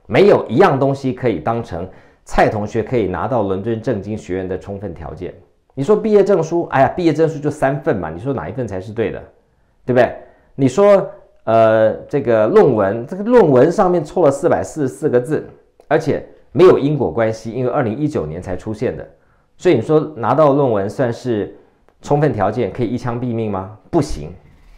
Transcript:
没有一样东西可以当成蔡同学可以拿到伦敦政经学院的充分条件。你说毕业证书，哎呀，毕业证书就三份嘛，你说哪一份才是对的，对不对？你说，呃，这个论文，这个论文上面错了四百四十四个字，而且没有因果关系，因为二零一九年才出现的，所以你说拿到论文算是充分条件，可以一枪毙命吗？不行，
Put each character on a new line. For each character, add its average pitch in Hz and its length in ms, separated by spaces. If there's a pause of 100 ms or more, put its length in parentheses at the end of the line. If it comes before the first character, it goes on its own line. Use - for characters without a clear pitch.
没 160 200
有 160 200
一 110 100
样 170 220
东 139 140
西 135 200
可 127 160
以 85 100
当 113 240
成 90 240 (380)
蔡 - 240
同 104 160
学 107 180
可 127 140
以 98 100
拿 90 200
到 117 160
伦 95 200
敦 110 180
政 107 200
经 104 160
学 90 180
院 92 120
的 92 100
充 101 220
分 98 140
条 76 200
件。 82 200 (420)
你 135 80
说 208 120
毕 214 160
业 202 120
证 196 200
书， 170 280
哎 135 100
呀， 123 80
毕 180 160
业 156 80
证 156 160
书 147 100
就 147 100
三 143 300
份 147 160
嘛， 82 140
你 82 100
说 131 140
哪 82 160
一 - 20
份 120 160
才 95 140
是 107 100
对 101 200
的， 58 120 (600)
对 123 80
不 123 80
对？ 110 120 (420)
你 135 120
说， 202 420 (360)
呃， 110 480 (160)
这 143 120
个 113 260
论 160 280
文， 107 320
这 185 80
个 202 80
论 226 260
文 139 220
上 180 180
面 175 140
错 175 220
了 139 60
四 165 180
百 92 120
四 - 200
十 131 80
四 151 180
个 123 140
字， 147 260 (400)
而 156 100
且 143 300 (240)
没 165 140
有 139 120
因 143 200
果 104 120
关 110 220
系， 113 200
因 123 120
为 120 80
二 139 120
零 110 120
一 147 120
九 85 180
年 80 160
才 92 160
出 107 160
现 98 240
的， - 100 (480)
所 180 160
以 151 40
你 113 60
说 156 180 (180)
拿 113 160
到 147 180
论 139 180
文 101 200
算 117 240
是 107 420 (460)
充 147 180
分 139 140
条 104 180
件， 110 220
可 127 100
以 110 40
一 120 100
枪 120 240
毙 123 120
命 113 160
吗？ 98 280 (120)
不 160 120
行， 85 320 (440)